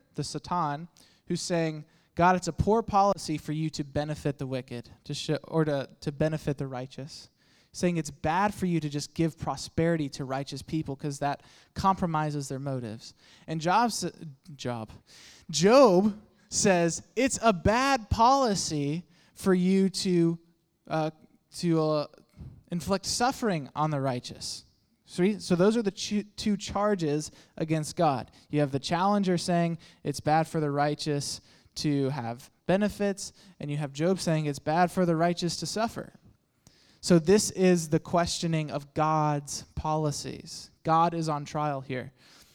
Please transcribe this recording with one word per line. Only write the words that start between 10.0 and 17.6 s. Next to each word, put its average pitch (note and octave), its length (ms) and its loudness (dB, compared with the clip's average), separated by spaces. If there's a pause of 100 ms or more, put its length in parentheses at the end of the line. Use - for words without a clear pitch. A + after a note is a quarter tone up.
to C#3 160 -8
righteous C3+ 360 -6
people D3 360 -4
'cause C#3+ 220 -6
that C#3+ 240 -2 (320)
compromises D#3 760 0
their C3+ 100 -6
motives. B2 540 -8 (340)
And D#3+ 140 -4
Job, F#3 240 2
s-, F#3 260 -4 (440)
Job, A#2+ 360 -8 (580)
Job G3+ 720 6 (320)
says E3+ 520 2 (120)
it's B3+ 280 2
a A3+ 100 6
bad A3+ 560 2